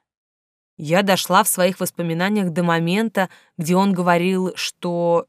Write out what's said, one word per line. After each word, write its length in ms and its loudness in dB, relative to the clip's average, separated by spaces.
Я 260 0
дошла 400 2
в 60 0
своих 320 0
воспоминаниях 720 -2
до 120 -2
момента, 680 0
где 200 -2
он 160 2
говорил, 640 0
что 760 -2